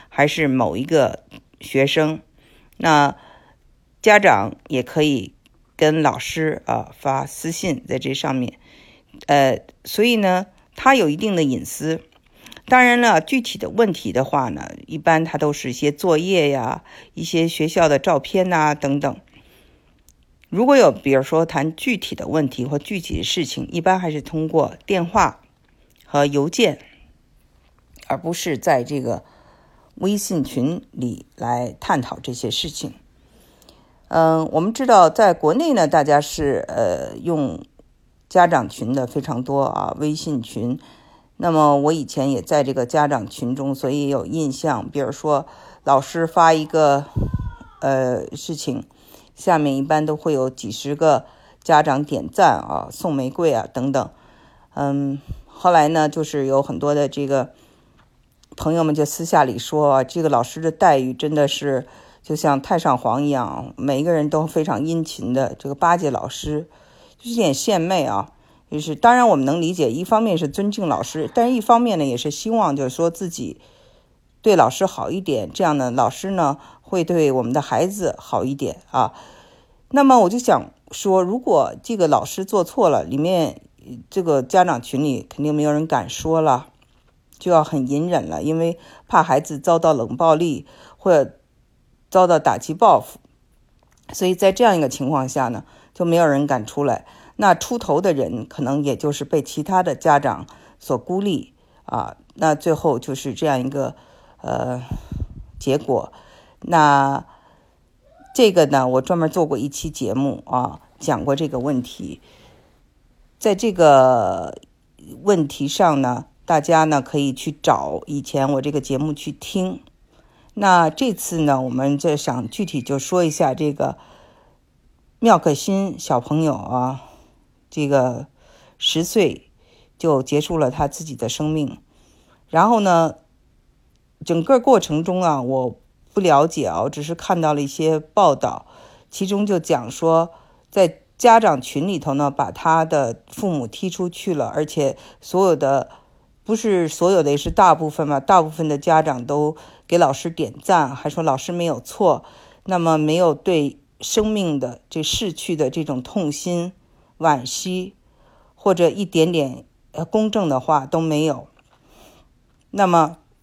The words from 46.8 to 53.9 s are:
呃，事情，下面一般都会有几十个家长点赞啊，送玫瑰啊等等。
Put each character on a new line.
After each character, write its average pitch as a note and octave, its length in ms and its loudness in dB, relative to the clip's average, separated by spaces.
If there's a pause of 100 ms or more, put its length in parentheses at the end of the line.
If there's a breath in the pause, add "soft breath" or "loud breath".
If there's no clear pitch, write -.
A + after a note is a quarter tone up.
呃， B2+ 540 -2
事 D#3 200 -10
情， B2+ 280 -8 (520 soft breath)
下 F3 220 0
面 C#3+ 200 0
一 C#3 40 -2
般 D#3 240 0
都 D3+ 120 -2
会 D#3 160 -2
有 C3 160 0
几 - 200 -12
十 C#3+ 240 -8
个 D3+ 320 2 (380 soft breath)
家 D3+ 180 4
长 C#3+ 220 0
点 - 240 -6
赞 C3+ 320 2
啊， - 320 -8
送 E3 240 -4
玫 C3 140 -2
瑰 D#3+ 240 0
啊 A2 180 -2
等 C3 180 -4
等。 C3+ 220 -2 (640 soft breath)